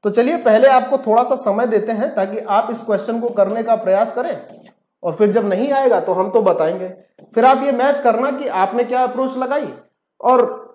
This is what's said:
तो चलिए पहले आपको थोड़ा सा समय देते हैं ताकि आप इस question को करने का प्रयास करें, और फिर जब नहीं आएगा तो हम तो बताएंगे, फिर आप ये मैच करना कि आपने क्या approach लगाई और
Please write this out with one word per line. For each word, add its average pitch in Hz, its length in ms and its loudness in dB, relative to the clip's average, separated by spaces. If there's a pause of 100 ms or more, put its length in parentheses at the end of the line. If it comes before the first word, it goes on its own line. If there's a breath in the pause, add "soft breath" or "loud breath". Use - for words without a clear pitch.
तो 208 60 0
चलिए 254 280 0
पहले 240 300 4
आपको 262 320 2
थोड़ा 226 240 2
सा 247 120 -2
समय 226 300 -2
देते 220 260 -2
हैं 226 220 -4
ताकि 202 240 -4
आप 214 320 0
इस - 120 -8
question 226 380 -4
को 233 100 -4
करने 208 320 0
का 226 140 2
प्रयास 208 380 0
करें, 247 320 -6 (560)
और 160 120 -4
फिर 208 180 2
जब 196 160 0
नहीं 220 240 -2
आएगा 254 280 2
तो 185 120 -2
हम 185 180 0
तो - 120 2
बताएंगे, 185 460 0 (460)
फिर 233 100 2
आप 262 200 4
ये 277 100 0
मैच 269 260 0
करना 247 300 0
कि 285 180 -6
आपने 196 360 0
क्या 254 180 -2
approach 254 340 -4
लगाई 262 360 -4 (480)
और 123 260 4 (280)